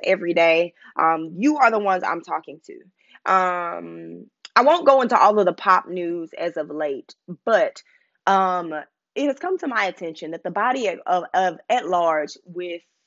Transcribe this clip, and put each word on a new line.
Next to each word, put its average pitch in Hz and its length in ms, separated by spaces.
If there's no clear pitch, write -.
every 175 280
day, 165 420
um, 160 400
you 294 200
are 240 160
the 214 80
ones 190 240
I'm 165 180
talking 160 440
to. - 640
Um, 175 920
I 247 60
won't 320 220
go 269 160
into 240 180
all 214 200
of 190 80
the 170 60
pop 185 340
news 170 500
as 165 200
of 151 140
late, 147 440
but, 202 380
um, 185 480
it 277 120
has 277 120
come 370 200
to 320 100
my 220 160
attention 165 480
that 165 100
the 180 80
body 226 380
of, 170 180
of, 180 260
of 180 360
at 226 200
large 165 560
with, 175 380